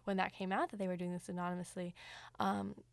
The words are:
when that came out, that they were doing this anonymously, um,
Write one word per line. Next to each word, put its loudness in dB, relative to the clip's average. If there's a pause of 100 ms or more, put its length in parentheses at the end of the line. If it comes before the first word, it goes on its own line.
when 2
that 4
came -2
out, 4
that -8
they 2
were 2
doing 0
this -4
anonymously, -2 (460)
um, 2 (180)